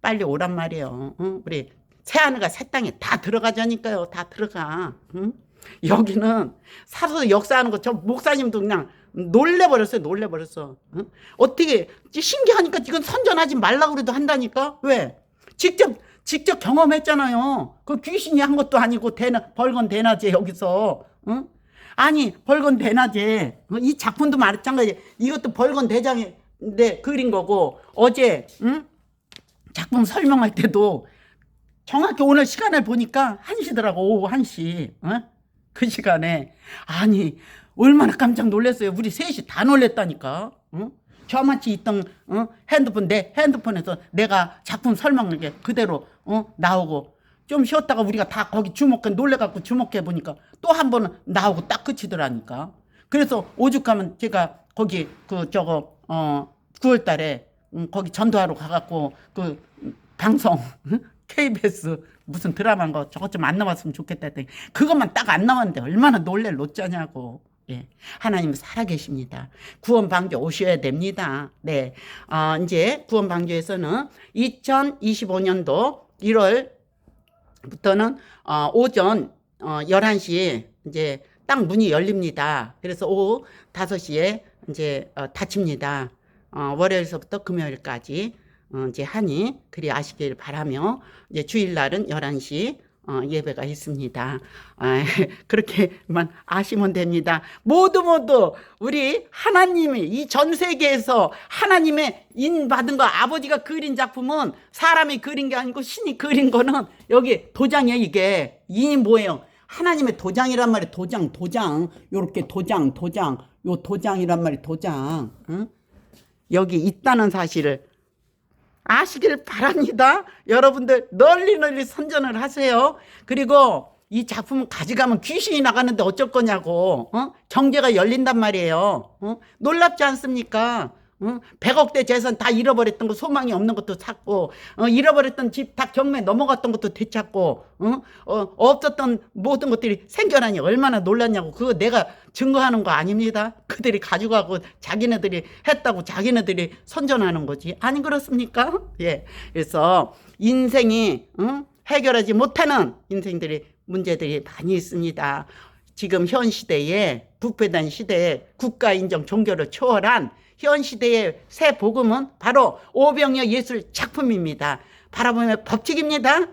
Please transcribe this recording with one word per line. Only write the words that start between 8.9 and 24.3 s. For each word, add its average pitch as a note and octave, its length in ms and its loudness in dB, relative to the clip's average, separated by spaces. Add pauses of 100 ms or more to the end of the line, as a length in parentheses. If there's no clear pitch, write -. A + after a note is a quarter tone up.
놀래버렸어요. B3 880 4
놀래버렸어. D#3+ 760 -8 (200)
응? G3 140 -10 (260)
어떻게, C4 520 2 (300)
신기하니까 G#4 680 2
이건 D#4+ 160 -4
선전하지 E4+ 540 0
말라고 C4 380 4
그래도 B3+ 180 -4
한다니까? C#4 720 -2
왜? A#3 340 0 (400)
직접, F4 400 2 (280)
직접 D#4 340 -2
경험했잖아요. C#4 1300 2
그 D4 160 -4
귀신이 D#4+ 400 0
한 C#4 160 2
것도 C#4 220 2
아니고 A#3 360 0
대나-, A#3 400 -2
벌건 A#3+ 340 0
대낮에 G#3+ 440 2
여기서. F#3 720 -2 (240)
응? B3 180 -6 (480)
아니, C#4 380 2 (120)
벌건 C#4 340 4
대낮에. G#3+ 840 0 (100)
어? G3 80 -4
이 C4 180 0
작품도 C#4+ 420 0